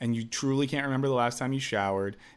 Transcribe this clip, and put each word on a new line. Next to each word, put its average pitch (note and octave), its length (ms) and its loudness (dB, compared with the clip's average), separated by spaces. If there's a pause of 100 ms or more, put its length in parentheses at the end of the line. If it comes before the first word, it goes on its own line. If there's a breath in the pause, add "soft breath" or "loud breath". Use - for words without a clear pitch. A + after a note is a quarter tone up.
and A#2 140 0
you A2+ 100 -2
truly C3+ 420 0
can't C#3+ 200 -2
remember C#3 220 0
the C3+ 40 2
last A#2+ 260 2
time C3 140 -2
you C3+ 80 -2
showered, G2 560 0 (200 soft breath)